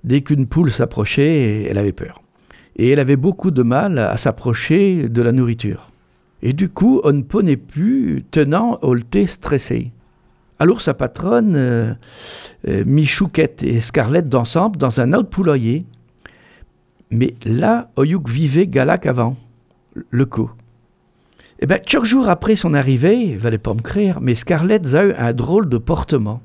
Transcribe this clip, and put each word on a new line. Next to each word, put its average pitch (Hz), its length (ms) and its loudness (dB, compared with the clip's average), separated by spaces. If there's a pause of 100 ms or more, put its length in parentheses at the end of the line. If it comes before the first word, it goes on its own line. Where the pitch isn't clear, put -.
Dès 135 160 2
qu'une 139 260 0
poule 135 240 2
s'approchait, 120 920 0
elle 98 140 -4
avait 101 140 0
peur. - 300 -12 (560)
Et 120 140 2
elle 143 100 4
avait 139 160 2
beaucoup 185 340 0
de 127 120 2
mal 139 360 0
à 107 160 0
s'approcher 151 960 0
de 117 120 0
la 117 120 2
nourriture. 117 580 -2 (500)
Et 127 120 -2
du 175 160 -2
coup, 254 340 2
on 147 80 4
ne 143 120 0
prenait 180 340 0
plus 196 760 -2
tenant 165 500 0
elle 123 180 2
était 185 280 0
stressée. 120 640 -4 (720)
Alors 196 200 2
sa 139 120 -2
patronne, 196 640 0
euh, 117 380 0 (760)
euh, 98 180 0
mit 143 200 4
Chouquette - 580 0
et 120 160 0
Scarlett 139 480 0
d'ensemble 165 480 0
dans 135 240 -2
un 127 140 2
autre 220 160 0
poulailler. 147 560 0 (1300)
Mais 117 240 0 (100)
là, 208 500 0
Oyuk 147 320 0
vivait 147 400 2
Galac 160 380 0
avant, 123 320 0 (720)
le 127 160 2
co. 113 260 -4 (1080)
Eh - 60 -2
ben, 165 140 0
quelques 269 240 0
jours 233 240 2
après 202 300 2
son 170 160 0
arrivée, 139 480 2
il 139 180 -4
fallait 113 180 -2
pas 107 160 -6
me 110 60 -2
croire, 190 400 -2
mais 123 160 0
Scarlett 170 600 0
a 190 100 4
eu 196 80 2
un 117 180 -2
drôle 143 380 0
de 120 80 0
portement. 117 680 -2